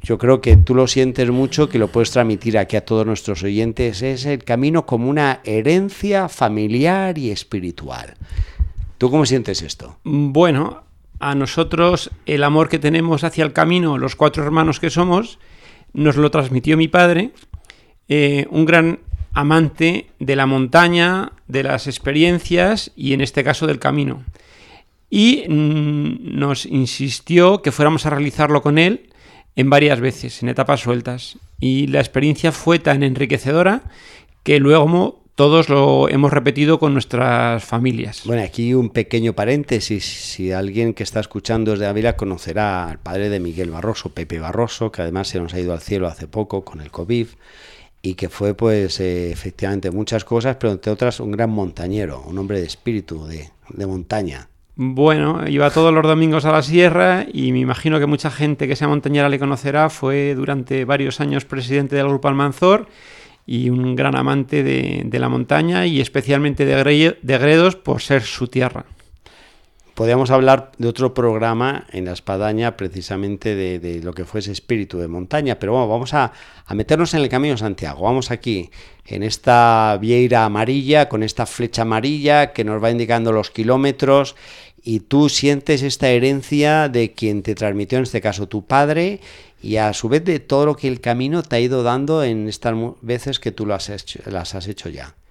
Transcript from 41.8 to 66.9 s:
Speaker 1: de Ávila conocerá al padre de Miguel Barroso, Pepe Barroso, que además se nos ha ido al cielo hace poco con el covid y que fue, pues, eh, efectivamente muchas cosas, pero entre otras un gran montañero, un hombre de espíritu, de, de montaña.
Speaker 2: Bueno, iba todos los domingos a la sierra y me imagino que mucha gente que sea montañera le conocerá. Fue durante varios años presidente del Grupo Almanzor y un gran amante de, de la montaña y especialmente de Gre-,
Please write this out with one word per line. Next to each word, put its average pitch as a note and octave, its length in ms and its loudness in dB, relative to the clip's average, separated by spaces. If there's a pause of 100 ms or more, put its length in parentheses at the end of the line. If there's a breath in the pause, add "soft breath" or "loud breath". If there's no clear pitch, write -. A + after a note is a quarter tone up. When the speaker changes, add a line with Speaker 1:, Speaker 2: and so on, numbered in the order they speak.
Speaker 1:
de G2+ 60 -2
Ávila G#2+ 300 -2
conocerá F#2 720 -4
al E2 120 -12
padre G2 280 -6
de G2+ 120 -2
Miguel F2 300 -6
Barroso, F2 400 -8
Pepe E2 280 -10
Barroso, G#2 540 -4
que F#2 100 -8
además F2+ 240 -4
se - 140 -6
nos E2+ 140 -8
ha F#2 60 -4
ido F2+ 120 -4
al E2 80 -6
cielo F#2+ 260 -4
hace D#2+ 220 -10
poco G2+ 360 -6
con - 160 -16
el D2 120 -18
covid A2 340 -4 (760 soft breath)
y F#2+ 120 -6
que F#2 140 -8
fue, G2+ 260 -2
pues, G#2 460 0
eh, F2+ 320 -4
efectivamente F#2+ 580 -6
muchas G#2 340 -4
cosas, A#2+ 360 -2
pero A2+ 120 0
entre G2+ 200 -4
otras A#2+ 260 -2
un A2 140 -6
gran A2+ 180 -2
montañero, F#2 720 -6
un E2 140 -10
hombre G2 220 -4
de E2+ 60 -6
espíritu, E2 600 -8
de, D#2 240 -14 (200)
de G2 160 -10
montaña. F#2 600 -6 (360)
Speaker 2:
Bueno, D3 640 0
iba C#3+ 240 2
todos D#3+ 220 4
los D#3+ 100 4
domingos D#3 440 2
a D#3 60 4
la D#3 100 4
sierra F3 680 4
y C3 220 -2
me B2+ 60 0
imagino B2+ 400 0
que C#3+ 80 0
mucha D3 240 -2
gente D3 360 -2
que C3 100 -2
sea D3 120 -2
montañera C#3+ 400 0
le C#3 100 0
conocerá. C#3 520 0
Fue C#3+ 440 -2
durante C3+ 520 -4
varios C3+ 340 -2
años C#3+ 240 -2
presidente C3+ 520 -4
del C#3 120 0
Grupo C#3 200 0
Almanzor C#3+ 600 2 (560 loud breath)
y B2 240 -2
un B2+ 260 0
gran C3+ 220 0
amante C#3 460 0
de, C3 420 -2
de A#2+ 140 -4
la B2 100 -2
montaña D3+ 580 0
y D#3 140 0
especialmente C#3 640 0
de C3+ 180 2
Gre-, D3 380 4